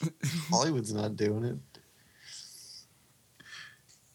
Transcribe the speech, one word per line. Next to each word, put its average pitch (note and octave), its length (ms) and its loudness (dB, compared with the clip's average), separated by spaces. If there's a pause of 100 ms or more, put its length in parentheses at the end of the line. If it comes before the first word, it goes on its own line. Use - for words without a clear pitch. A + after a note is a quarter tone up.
(200)
<laughs> D#3+ 300 0
Hollywood's A#2+ 420 4
not G#2+ 240 0
doing G#2+ 280 4
it. C3 140 -2 (2500)